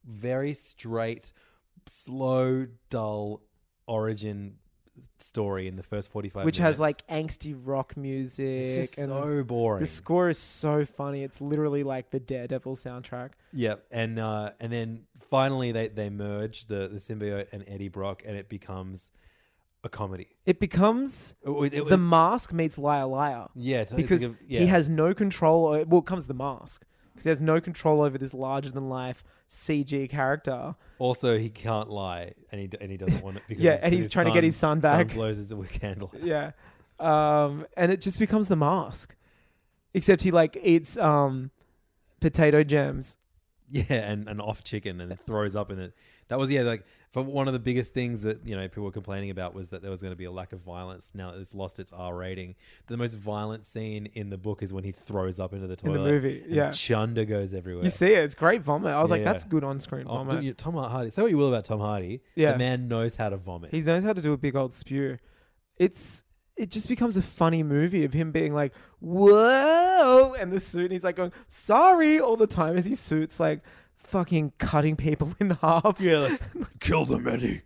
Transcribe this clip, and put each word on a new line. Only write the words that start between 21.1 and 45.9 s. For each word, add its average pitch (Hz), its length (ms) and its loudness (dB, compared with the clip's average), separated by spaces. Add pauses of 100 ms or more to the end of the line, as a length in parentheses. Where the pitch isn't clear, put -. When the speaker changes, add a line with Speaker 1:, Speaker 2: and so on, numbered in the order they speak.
Speaker 1:
It, 139 60 -6
it, 143 240 0
it 147 160 -4
Speaker 2:
The 185 80 8
Mask 170 560 4
meets 165 240 -2
Liar 143 260 2
Liar. 131 500 -2
Speaker 1:
Yeah, 123 300 -2
totally. 127 180 -2
Speaker 2:
Because 131 200 2
Speaker 1:
It's 120 80 -2
like 117 100 -18
a, - 60 -20
yeah. 131 140 -2
Speaker 2:
he 180 80 6
has 175 200 6
no 160 240 2
control 170 540 4
o-, 151 180 2
well, 170 160 6
it 165 60 -10
comes 180 200 -6
The 135 60 -8
Mask. 131 540 -10 (280)
'Cause - 100 -20
he 160 60 2
has 143 100 2
no 160 220 2
control 156 400 2
over 135 160 0
this 131 160 -8
larger-than-life 131 880 -6 (240)
C 147 360 -2
G 139 220 -2
character. 135 680 -2 (240)
Speaker 1:
Also, 123 400 2
he 110 100 -2
can't 107 400 -4
lie, 92 440 -8 (200)
and 104 80 -8
he 98 60 -8
d-, 92 120 -12
and 98 120 -10
he 95 80 -10
doesn't 92 260 -2
want 95 140 -10
it - 60 -16
Speaker 2:
<laughs> - 40 -20
Speaker 1:
because 107 160 -2
Speaker 2:
Yeah, 165 80 8
Speaker 1:
his, 143 80 0
Speaker 2:
and 165 140 2
he's - 100 0
Speaker 1:
his - 80 -6
Speaker 2:
trying 175 140 2
to 165 60 4
get 170 80 6
Speaker 1:
son, 160 40 4
Speaker 2:
his 165 120 2
son 156 240 2
back. 151 280 4
Speaker 1:
son 110 80 -8
blows 110 220 -2
his 104 160 -10
wick 95 160 -10
candle 98 440 -8
out. 127 80 -14
Speaker 2:
Yeah. 151 280 -2 (480)
Um, 151 640 2 (100)
and 180 160 4
it 190 120 0
just 190 160 -4
becomes 214 300 2
The 190 80 4
Mask. 156 600 0 (800)
Except 190 300 4
he, 185 60 4
like, 165 320 4
eats, 170 360 4
um, 139 540 2 (680)
potato 151 420 6
gems. 139 540 0 (540)
Speaker 1:
Yeah, 139 180 -2
and, 107 400 -2
and 104 100 -8
off 107 240 -6
chicken 95 380 -8
and 90 240 -10
throws 107 320 -2
up 101 160 -6
in 95 60 -8
it. 90 160 -12 (340)